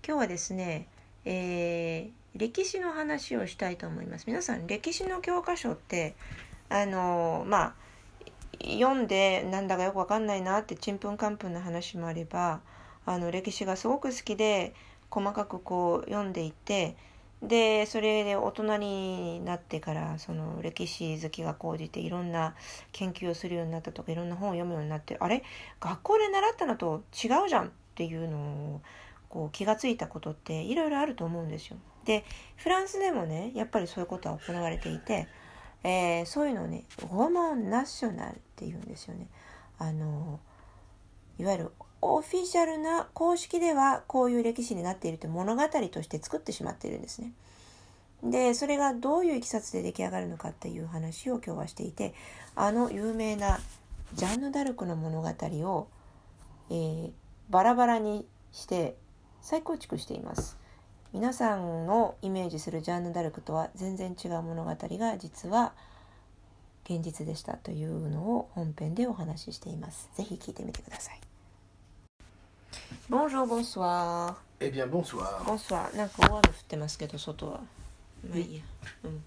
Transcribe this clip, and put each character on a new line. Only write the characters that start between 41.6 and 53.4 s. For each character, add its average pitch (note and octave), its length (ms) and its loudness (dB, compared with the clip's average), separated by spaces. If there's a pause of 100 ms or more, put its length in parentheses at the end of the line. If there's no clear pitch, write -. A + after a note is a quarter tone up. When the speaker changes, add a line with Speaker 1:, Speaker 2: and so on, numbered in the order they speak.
Speaker 1:
オ - 200 6
フ - 160 -2
ィ F4+ 80 0
シ F4+ 140 4
ャ E4+ 60 8
ル D#4+ 140 -2
な D#4+ 340 2
公 F4 240 4
式 F4 240 0
で E4+ 120 6
は C4+ 340 6
こ B3+ 180 6
う B3 60 6
い A#3+ 100 6
う - 20 2
歴 A#3 180 2
史 A#3 140 -2
に E3+ 80 -2
な F3+ 80 0
っ F#3+ 60 -2
て F3+ 100 -4
い D#3+ 60 0
る D#3+ 40 -6
と D#3+ 100 -8
い - 20 -4
う - 20 -2
物 F#3+ 240 2
語 C4 80 4
と B3+ 380 0
し D#3 60 -8
て D#3 140 -4
作 - 140 -4
っ D#4+ 60 -2
て - 100 -6
し - 140 -6
ま - 60 -2
っ - 40 -8
て - 140 -6
い - 20 -2
る - 80 -6
ん - 20 -8
で - 60 -10
す - 140 -12
ね。 A#3+ 100 -8 (880)
で、 B3 340 4
そ C#4 120 0
れ C#4+ 80 4
が C#4 180 4
ど C4+ 260 4
う F#4 60 4
い E4+ 60 6
う C#4 60 2
い A#3+ 40 0
き A#3+ 60 -8
さ A3 140 0
つ - 100 -10
で F#3 120 -2
出 F3+ 100 -2
来 F#3 100 -2
上 F#3 60 0
が F#3 100 -2
る F3+ 80 -2
の E3+ 80 -6
か E3 140 -8
っ - 20 -6
て - 160 -12
い E3+ 140 -6
う E3 60 -6
話 E3 440 -4
を B3 40 2
今 G#3 200 -6
日 - 40 -4
は D#3 100 -4
し - 40 -14
て - 100 -8
い F3 100 -6
て、 - 200 -4 (420)
あ G3+ 180 4
の A#3+ 180 4
有 G#3+ 220 -2
名 A3 240 0
な G3 200 4 (560)